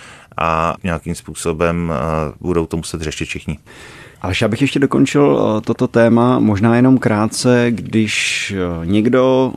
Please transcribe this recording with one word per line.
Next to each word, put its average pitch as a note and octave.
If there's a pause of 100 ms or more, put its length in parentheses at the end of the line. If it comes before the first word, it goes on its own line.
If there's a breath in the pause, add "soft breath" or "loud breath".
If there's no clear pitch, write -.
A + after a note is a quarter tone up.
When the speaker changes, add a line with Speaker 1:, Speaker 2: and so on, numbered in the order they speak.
(360 loud breath)
Speaker 1:
a D#2+ (100)
nějakým E2+
způsobem, E2+
eh, D#2
budou E2+
to E2
muset E2
řešit D2+
všichni. - (640 loud breath)
Speaker 2:
Aleš, F#2+
já A2+
bych A2
ještě C#3
dokončil, C#3
eh, -
toto A#2
téma, A#2
možná A2
jenom B2+
krátce, A#2
když, -
eh, F2
někdo B2+